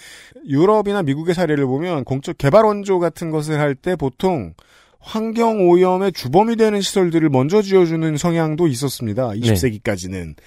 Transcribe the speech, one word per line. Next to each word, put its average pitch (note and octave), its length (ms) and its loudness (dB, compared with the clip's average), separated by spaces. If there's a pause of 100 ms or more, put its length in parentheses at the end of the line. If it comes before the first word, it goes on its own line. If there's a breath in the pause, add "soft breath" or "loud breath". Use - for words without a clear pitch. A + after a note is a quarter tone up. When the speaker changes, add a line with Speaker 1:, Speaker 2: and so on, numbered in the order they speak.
(480 loud breath)
Speaker 1:
유럽이나 G3+ 560 2
미국의 D#3 320 -2
사례를 D3+ 300 0
보면 D3 380 -2
공적 C3+ 320 -6
개발 E3 280 4
원조 G3+ 340 0
같은 E3 320 -4
것을 D3+ 300 -2
할 C#3+ 160 0
때 F3+ 180 -6
보통 C3+ 600 -4 (440 soft breath)
환경 A3 720 0
오염의 F#3 420 4
주범이 G3 460 0
되는 G#3+ 240 2
시설들을 E3+ 480 0
먼저 D3 340 2
지어주는 E3 540 2
성향도 E3 500 0
있었습니다. B2 640 -4
Speaker 2:
네. G2+ 80 -6
Speaker 1:
이십 A#2 180 2
세기까지는. F#2 800 -4 (120 soft breath)